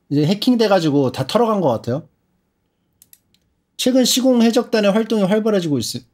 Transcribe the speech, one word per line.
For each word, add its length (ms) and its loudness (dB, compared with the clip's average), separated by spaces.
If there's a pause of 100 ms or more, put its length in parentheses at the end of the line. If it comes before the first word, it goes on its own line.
이제 160 0
해킹돼가지고 880 0
다 120 -6
털어간 360 -2
것 80 0
같아요. 380 -4 (1700)
최근 260 2
시공 380 2
해적단의 500 2
활동이 320 -2
활발해지고 560 0
있-, 340 -8